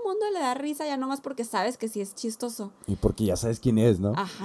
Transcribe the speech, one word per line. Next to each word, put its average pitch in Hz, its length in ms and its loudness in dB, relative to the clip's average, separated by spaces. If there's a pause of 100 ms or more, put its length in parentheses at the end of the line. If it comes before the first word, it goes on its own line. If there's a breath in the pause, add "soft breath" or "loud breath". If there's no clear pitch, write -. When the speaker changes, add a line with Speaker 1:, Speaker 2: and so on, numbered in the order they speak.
Speaker 1:
mundo 415 280 0
le 359 60 0
da 254 140 0
risa 294 320 -4
ya 285 100 -2
nomás 269 240 -2
porque 269 240 -6
sabes 226 340 0
que 226 120 -4
sí 214 100 -4
es 196 160 -6
chistoso. 226 560 -6 (160)
Speaker 2:
Y - 80 0
porque 107 300 2
ya 92 100 2
sabes 113 240 -2
quién 113 180 4
es, 110 220 6
¿no? 101 160 2
Speaker 1:
Ajá, 185 300 -4